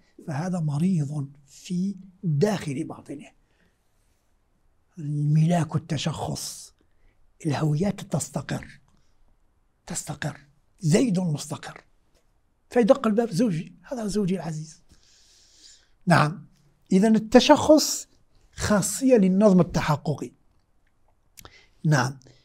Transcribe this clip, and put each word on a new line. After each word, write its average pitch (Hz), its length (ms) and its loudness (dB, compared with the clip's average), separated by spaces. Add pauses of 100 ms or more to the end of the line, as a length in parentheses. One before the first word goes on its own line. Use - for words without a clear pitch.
(260)
فهذا 175 340 -6
مريض 147 680 -2 (180)
في 185 500 -8 (260)
داخل 156 640 -2
باطنه. - 420 -16 (2000)
ملاك 160 420 2
التشخص، - 960 -8 (720)
الهويات 151 540 -2
تستقر، - 800 -8 (1080)
تستقر، - 500 -10 (440)
زيد 185 400 2
مستقر، - 640 -8 (880)
فيدق 247 360 2
الباب، 226 240 0
"زوجي، 175 520 -4
هذا 233 240 -10
زوجي 190 300 -2
العزيز". 156 460 -12 (1200)
نعم. 151 420 2 (440)
إذن 220 240 4
التشخص 277 920 4 (440)
خاصية 247 640 2
للنظم 190 440 6
التحققي. 147 680 -2 (1500)
نعم، 139 340 2 (260)